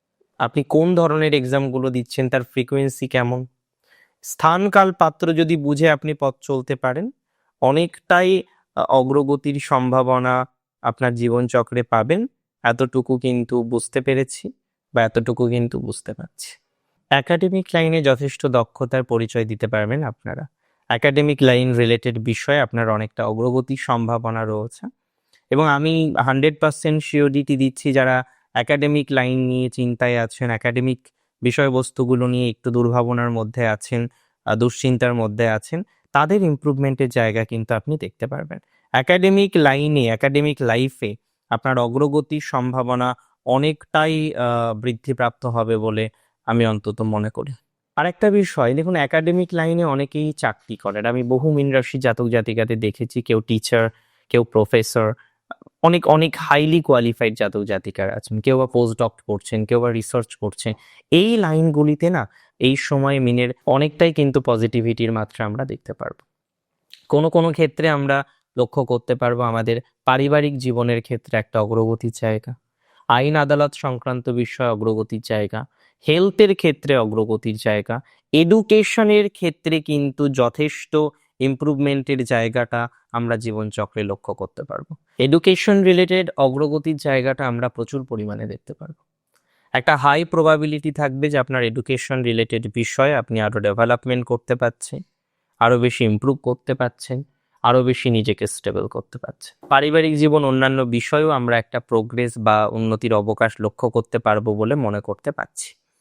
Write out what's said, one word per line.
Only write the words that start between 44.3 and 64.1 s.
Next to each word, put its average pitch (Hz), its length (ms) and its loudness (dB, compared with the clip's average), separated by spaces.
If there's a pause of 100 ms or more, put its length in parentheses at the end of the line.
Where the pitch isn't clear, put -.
আ, 120 380 -2
বৃদ্ধিপ্রাপ্ত 120 720 -4
হবে 113 320 -2
বলে 110 320 -2 (360)
আমি 117 200 2
অন্তত 107 360 -4
মনে 107 280 -2
করি। 135 240 -8 (420)
আর 151 100 0
একটা 202 260 0
বিষয়, 160 420 2
দেখুন, 165 220 -2
একাডেমিক 160 580 0
লাইনে 170 320 0
অনেকেই 143 480 -2
চাকরি - 420 -6
করেন, 104 300 -4
আমি 123 180 0
বহু 127 300 2
মীন 139 180 0
রাশি 131 260 0
জাতক 123 320 0
জাতিকাতে 113 460 0
দেখেছি, 110 460 -4
কেউ 110 200 0
টিচার, 113 480 0 (400)
কেউ 120 140 4
প্রফেসর, 110 720 0 (680)
অনেক, 170 240 4
অনেক 156 300 4
হাইলি 156 440 4
কোয়ালিফাইড 117 540 2
জাতক 104 280 -2
জাতিকারা 98 500 -6
আছেন, 110 280 -6
কেউ 131 180 2
বা 131 80 0
পোস্ট 117 320 0
ডক 117 140 -2 (140)
করছেন, 107 380 -4
কেউ 120 160 0
বা 120 100 0
রিসার্চ 113 440 -4
করছেন। 107 380 -6 (380)
এই 214 260 4
লাইনগুলিতে 156 720 2
না, 143 200 -2 (300)
এই 131 160 2
সময় 139 440 0
মিনের 123 300 2 (160)
অনেকটাই 151 480 2